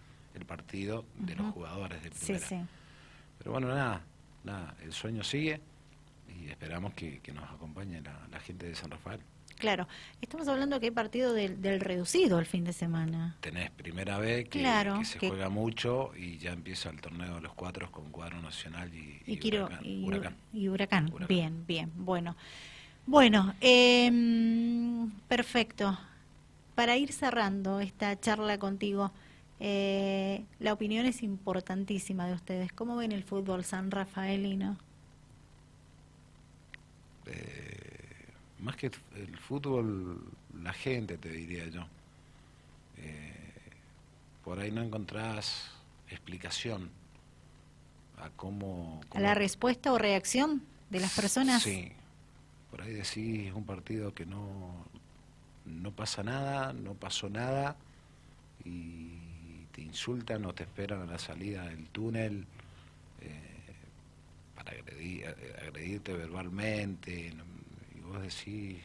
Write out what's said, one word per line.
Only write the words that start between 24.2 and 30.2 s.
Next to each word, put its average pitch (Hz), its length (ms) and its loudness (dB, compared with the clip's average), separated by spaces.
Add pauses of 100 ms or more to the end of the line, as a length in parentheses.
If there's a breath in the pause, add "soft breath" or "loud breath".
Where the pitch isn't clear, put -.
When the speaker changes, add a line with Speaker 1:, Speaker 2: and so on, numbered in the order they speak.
Speaker 2:
perfecto. 226 720 4 (760 loud breath)
Para 240 220 6
ir 277 160 4
cerrando 196 720 2
esta 202 360 0
charla 214 400 2
contigo, 196 540 2 (480 loud breath)
eh, 196 840 2 (140)